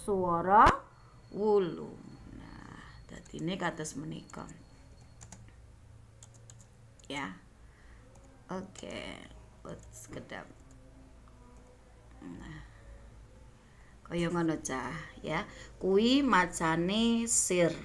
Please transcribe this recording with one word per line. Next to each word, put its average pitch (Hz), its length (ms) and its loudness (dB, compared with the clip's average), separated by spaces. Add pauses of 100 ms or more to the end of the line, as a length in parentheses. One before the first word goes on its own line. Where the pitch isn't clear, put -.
swara 185 640 8 (640)
wulu. 196 560 2 (480)
Nah, - 480 -16 (240)
dadine - 480 -6
kados 170 400 -4
menika. - 480 -10 (2750)
Ya. 143 240 -8 (1200)
Oke, 185 680 -10 (480)
wes - 480 -16
kedap. 110 320 -12 (1800)
Nah. 151 400 -14 (1400)
Kaya 170 240 -2
ngono 165 320 2
cah 131 320 -4 (320)
ya. 175 220 -2 (340)
Kuwi 226 400 6
macane 190 1040 2
sir. 180 480 4 (120)